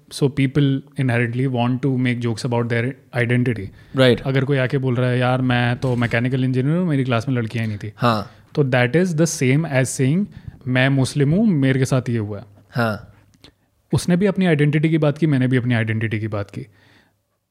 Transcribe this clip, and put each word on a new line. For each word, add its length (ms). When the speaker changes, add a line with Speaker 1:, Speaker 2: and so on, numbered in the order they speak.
Speaker 1:
so 100
people 580
inherently 460
want 360
to 160
make 240
jokes 240
about 220
their 240
identity। 480
Speaker 2:
Right। 240
Speaker 1:
अगर 240
कोई 140
आके 200
बोल 160
रहा 160
है, 80
"यार, 240
मैं 360
तो 180
मैकेनिकल 480
इंजीनियर 320
हूँ, 120
मेरी 160
क्लास 240
में 80
लड़कियाँ 280
ही 40
नहीं 100
थी।" 180
Speaker 2:
हाँ। 340
Speaker 1:
तो 100
that 320
is 100
the 360
same 240
as 180
saying, 420
"मैं 220
मुस्लिम 420
हूँ, 160
मेरे 320
के 60
साथ 240
ये 100
हुआ 200
है।" 60
Speaker 2:
हाँ। 440
Speaker 1:
उसने 220
भी 100
अपनी 200
आइडेंटिटी 440
की 80
बात 200
की, 80
मैंने 200
भी 100
अपनी 180
आइडेंटिटी 460
की 80
बात 220
की। 160